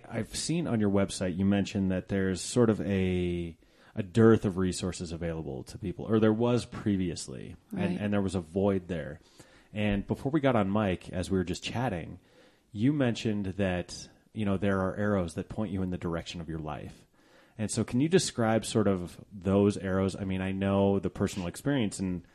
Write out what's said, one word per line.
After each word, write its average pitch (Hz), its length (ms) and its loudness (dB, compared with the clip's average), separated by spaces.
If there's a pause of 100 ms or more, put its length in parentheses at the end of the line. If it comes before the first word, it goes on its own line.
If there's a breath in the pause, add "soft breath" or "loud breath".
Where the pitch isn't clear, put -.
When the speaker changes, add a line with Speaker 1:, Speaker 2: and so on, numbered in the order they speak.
(120)
Speaker 1:
I've 113 240 -6
seen 160 320 -2
on 113 120 0
your 104 100 4
website 95 480 0
you 98 80 2
mentioned 98 460 2
that 92 180 -4
there's 95 320 0
sort 120 280 4
of 95 120 0
a, 90 760 0 (400 soft breath)
a 107 80 -4
dearth 110 400 8
of 92 140 0
resources 90 540 -2
available 80 520 -6
to - 140 -14
people, 101 280 -8
or 110 140 4
there 110 140 6
was 120 320 2
previously, 87 880 -4 (160)
and, 196 100 -6
Speaker 2:
Right. 90 200 -2
Speaker 1:
and 104 120 -2
there 101 100 2
was 92 120 -2
a 92 60 0
void 92 460 0
there. 78 320 -8 (520 loud breath)
And 104 360 0
before 135 240 -2
we 160 100 2
got 135 140 4
on 98 180 2
mic, 101 360 0
as 85 200 -4
we 95 80 2
were 90 60 2
just 85 200 -4
chatting, 92 540 -4 (540 soft breath)
you 113 200 2
mentioned 113 540 0 (120)
that, 90 500 -2 (260)
you 110 120 -4
know, 98 120 2
there 98 240 2
are 92 140 0
arrows 101 400 0
that 92 120 -6
point 107 240 -6
you 95 120 -2
in 90 80 -2
the 87 60 -4
direction 85 440 -6
of 76 80 -10
your 80 100 -6
life. - 460 -10 (520 soft breath)
And 107 120 -4
so 110 140 0
can 123 180 0
you 160 80 2
describe 113 560 2
sort 107 220 2
of 90 280 0 (160)
those 98 460 4
arrows? 95 420 0
I 101 40 -6
mean, 95 180 -2
I 95 120 -2
know 98 440 2
the 98 140 -2
personal 95 360 -2
experience 120 520 -2
and, 90 240 -4 (120 soft breath)